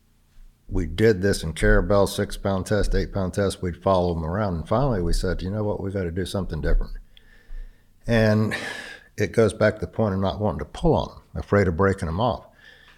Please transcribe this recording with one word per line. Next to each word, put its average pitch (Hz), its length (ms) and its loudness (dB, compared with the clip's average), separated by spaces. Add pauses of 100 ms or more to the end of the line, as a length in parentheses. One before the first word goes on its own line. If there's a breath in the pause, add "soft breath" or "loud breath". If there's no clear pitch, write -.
(680)
we 92 180 -2
did 92 360 2
this 98 200 0
in 82 100 -4
Carabel, 101 540 4
six-pound 98 600 -4
test, 101 280 0
eight-pound 92 400 -2
test, 98 260 -2
we'd 87 220 -6
follow 90 340 2
'em 80 80 -4
around. 92 300 -2
And 78 140 -6
finally 113 340 0
we 85 100 0
said, 85 300 0
"You 90 80 -4
know 107 140 -4
what? 104 160 -4
We 95 100 -6
gotta 95 200 -4
do 90 140 -4
something 85 360 -4
different." - 320 2 (1120 soft breath)
And 110 480 4 (600 loud breath)
it 101 160 -2
goes 113 200 4
back 107 240 2
to - 40 -14
the 85 100 -6
point 107 240 0
of 95 60 -2
not 98 200 -2
wanting 85 200 -2
to - 60 -6
pull - 280 0
on 82 160 0
'em, - 300 -12
afraid 101 280 2
of 82 80 -2
breaking 95 320 0
'em 82 120 -2
off. 113 260 -2 (520 loud breath)